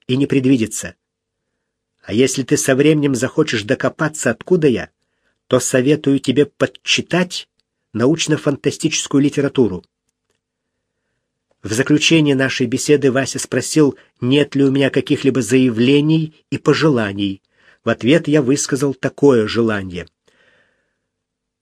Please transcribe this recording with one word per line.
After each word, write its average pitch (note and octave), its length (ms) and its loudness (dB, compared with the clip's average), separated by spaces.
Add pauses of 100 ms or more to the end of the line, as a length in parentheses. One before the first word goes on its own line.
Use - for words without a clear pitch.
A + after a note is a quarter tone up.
и B2+ 100 -2
не C#3 80 0
предвидится. B2+ 720 -2 (1080)
А F#2+ 120 -10
если C3 280 0
ты - 140 -2
со - 180 0
временем C#3+ 400 2
захочешь B2+ 500 -2
докопаться, C3 640 -4
откуда D#3 360 0
я, G2+ 220 -2 (580)
то B2+ 140 0
советую C#3 600 0
тебе C#3 260 0
подчитать - 1040 -4 (420)
научно-фантастическую C#3+ 1300 -2
литературу». C3+ 600 -2 (1800)
В G2+ 100 -8
заключение D3 640 2
нашей C3 300 -2
беседы C3 440 2
Вася B2+ 300 -2
спросил, C3+ 580 0 (220)
нет C#3+ 340 0
ли C#3 80 0
у C3+ 80 2
меня C3+ 200 0
каких-либо C3 520 0
заявлений C3+ 920 2 (160)
и C#3 80 -6
пожеланий. G#2+ 840 -2 (400)
В - 60 -8
ответ D3 400 2
я D3 140 2
высказал C#3 520 -2
такое B2+ 540 2
желание: G2 580 -4 (1600)